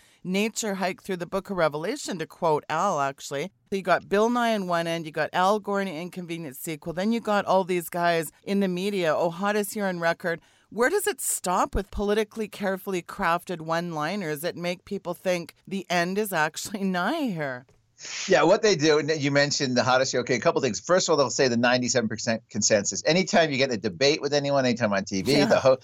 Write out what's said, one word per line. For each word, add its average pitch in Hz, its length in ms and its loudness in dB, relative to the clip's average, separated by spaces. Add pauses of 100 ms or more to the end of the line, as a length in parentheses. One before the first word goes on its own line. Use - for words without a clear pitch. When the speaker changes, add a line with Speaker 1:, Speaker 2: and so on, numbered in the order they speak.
(240)
Speaker 1:
nature 202 520 -2
hike 185 260 -4
through 185 160 -6
the 170 80 -8
book 190 240 -6
of 190 80 -8
Revelation, 170 600 -2
to 156 60 -6
quote 156 440 0
Al, 170 300 0
actually. 139 520 -4 (180)
So 202 80 -4
you 190 40 -6
got 165 280 0
Bill 214 200 4
Nye 240 260 0
on 190 120 -4
one 170 200 0
end, 165 180 -4
you 156 60 -10
got 151 200 -2
Al 190 280 2
Gore 202 220 -4
in 196 60 -2
an 165 80 -8
inconvenient 170 600 -10
sequel, 160 380 -8
then 196 180 0
you 233 80 0
got 208 260 0
all 185 180 4
these 175 260 -2
guys 170 420 0 (120)
in 196 180 0
the 196 60 2
media, 180 480 0
"Oh, 160 140 2
hottest 202 460 -2
year 202 120 -2
on 175 120 -4
record." 170 420 -2 (300)
Where 233 180 2
does 392 180 -2
it - 140 -2
stop 208 540 -2
with 202 160 -4
politically 208 560 -2
carefully 190 540 -4
crafted 170 600 -2
one-liners 160 800 -4
that 160 160 -6
make 175 260 -6
people 190 300 -8
think 180 400 -4 (120)
the 190 240 -8
end 180 280 0
is 208 160 -2
actually 165 500 -2
<laughs> - 0 -
nigh 196 440 -2
here? 139 380 -6 (600)
Speaker 2:
Yeah, 165 160 4
what 202 180 6
they 208 140 4
do, 151 240 4
and 147 100 -2
you 143 220 0
mentioned 143 460 2
the 117 60 4
hottest 127 280 2
year. 127 80 0
Okay, 123 160 0
a 113 40 0
couple 165 200 2
things. 110 220 0
First 180 260 2
of 170 60 2
all, 147 40 4
they'll 131 120 4
say 135 180 4
the 123 80 0
ninety-seven 120 540 2
percent 113 400 -4
consensus. 101 560 0
Anytime 165 460 4
you 131 60 -2
get 135 120 2
in 120 60 -2
a 98 40 -4
debate 113 420 2
with 143 120 -2
anyone, 139 320 2
anytime 113 260 0
on 98 140 0
T 95 160 -2
V, 120 100 0
Speaker 1:
Yeah. 143 140 4
Speaker 2:
the 110 160 4
ho-, 131 220 6